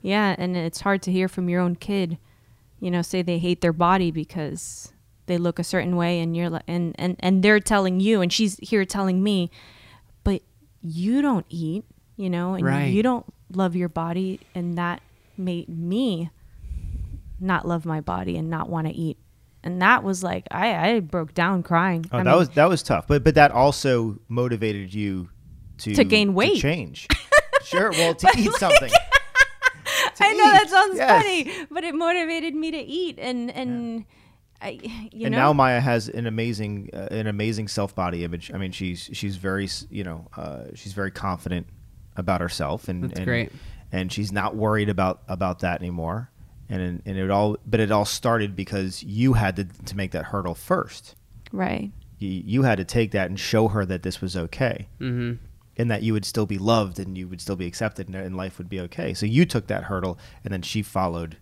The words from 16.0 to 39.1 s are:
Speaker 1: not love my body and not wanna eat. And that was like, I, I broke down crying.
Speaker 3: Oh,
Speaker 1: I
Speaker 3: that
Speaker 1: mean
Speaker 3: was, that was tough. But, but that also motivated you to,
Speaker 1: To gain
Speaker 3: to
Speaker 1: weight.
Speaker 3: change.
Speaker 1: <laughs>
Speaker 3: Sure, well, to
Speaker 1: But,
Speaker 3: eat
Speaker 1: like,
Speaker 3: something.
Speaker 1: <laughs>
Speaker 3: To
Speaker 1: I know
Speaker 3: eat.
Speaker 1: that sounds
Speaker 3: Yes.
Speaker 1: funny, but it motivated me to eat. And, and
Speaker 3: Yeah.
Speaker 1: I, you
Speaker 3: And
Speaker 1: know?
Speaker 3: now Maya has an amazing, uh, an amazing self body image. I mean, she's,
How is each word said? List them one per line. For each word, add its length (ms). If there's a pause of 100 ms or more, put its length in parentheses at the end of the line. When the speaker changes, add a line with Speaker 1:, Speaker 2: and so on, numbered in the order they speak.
Speaker 1:
not 280
love 180
my 160
body 360
and 120
not 200
wanna 240
eat. 240 (460)
And 180
that 220
was 200
like, 280
I, 440
I 40
broke 340
down 300
crying. 480
Speaker 3:
Oh, 80
Speaker 1:
I 40
Speaker 3:
that 60
Speaker 1:
mean 100
Speaker 3:
was, 100
that 200
was 140
tough. 240
But, 160
but 120
that 160
also 680 (100)
motivated 640
you 360 (500)
to, 160
Speaker 1:
To 80
gain 240
Speaker 3:
to 60
Speaker 1:
weight. 280
Speaker 3:
change. 500
Speaker 1:
<laughs> 60 (460)
Speaker 3:
Sure, 300
well, 200
to 140
Speaker 1:
But, 100
Speaker 3:
eat 140
Speaker 1:
like, 80
Speaker 3:
something. 380
Speaker 1:
<laughs> 1160
Speaker 3:
To 80
Speaker 1:
I 100
know 140
Speaker 3:
eat. 40
Speaker 1:
that 180
sounds 280
Speaker 3:
Yes. 260
Speaker 1:
funny, 480
but 120
it 120
motivated 600
me 160
to 60
eat. 420
And, 320
and 540 (560)
Speaker 3:
Yeah. 60
Speaker 1:
I, 440
you 140
Speaker 3:
And 80
Speaker 1:
know? 60
Speaker 3:
now 140
Maya 280
has 260
an 200
amazing, 640
uh, 180
an 160
amazing 400
self 280
body 280
image. 300
I 60
mean, 120
she's, 420